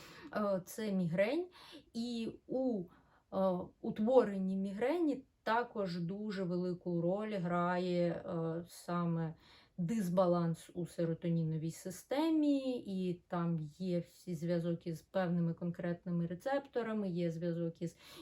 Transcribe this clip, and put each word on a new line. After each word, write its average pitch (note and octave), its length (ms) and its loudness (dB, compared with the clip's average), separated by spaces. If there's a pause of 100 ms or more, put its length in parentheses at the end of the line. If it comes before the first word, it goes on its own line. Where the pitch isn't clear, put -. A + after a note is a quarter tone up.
(360)
е, G3+ 300 0
це G#3+ 260 -4
мігрень. G3 540 2 (480)
І A#3 380 -4 (160)
у, B3 360 0 (500)
е, F#3+ 40 -2 (440)
утворенні G#3 760 4
мігрені C4 640 0 (200)
також A3 560 0
дуже G3 440 -4
велику F3 580 0
роль G#3 320 0
грає, F3 760 2
е, E3 580 -2
саме E3+ 640 -2 (440)
дисбаланс F3 960 2
у F3 120 -4
серотоніновій E3 880 0
системі, C#4 1120 2
і F#3 280 0 (140)
там E3+ 500 0
є F3+ 220 0
всі - 360 -8
зв'язок E3+ 520 0
із E3 140 -6
певними E3+ 520 0
конкретними F3 760 -2
рецепторами, A3 800 -2
є E3+ 220 0
зв'язок E3 500 -2
із E3 140 -4 (260)